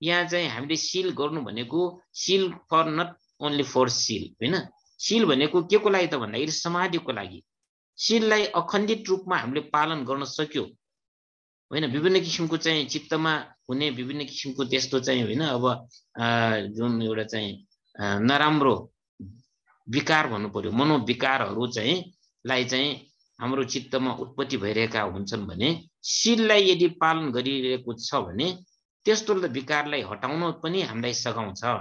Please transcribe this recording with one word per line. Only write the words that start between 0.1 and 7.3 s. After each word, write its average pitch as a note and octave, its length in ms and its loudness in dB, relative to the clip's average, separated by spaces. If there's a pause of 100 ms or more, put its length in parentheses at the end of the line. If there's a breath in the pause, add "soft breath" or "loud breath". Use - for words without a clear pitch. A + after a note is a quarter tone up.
चाहिँ E3+ 220 0
हामीले C3+ 280 -4
seal F3+ 340 -2
गर्नु D3 320 -2
भनेको B2+ 600 -4 (120)
seal F#3+ 400 0 (200)
for D#3+ 140 4
not D#3+ 200 -2 (360)
only C#3+ 200 0
for B2+ 220 2
seal, A#2 360 -2
होइन? D#3 460 -4 (320)
seal A3 260 2
भनेको D3+ 380 4
के G3 140 4
को G#3 120 4
लागि F#3 180 4
त D#3 80 -2
भन्दाखेरि B2 360 -2
समाधिको E3+ 600 -2
लागि। F#2+ 320 -8 (540)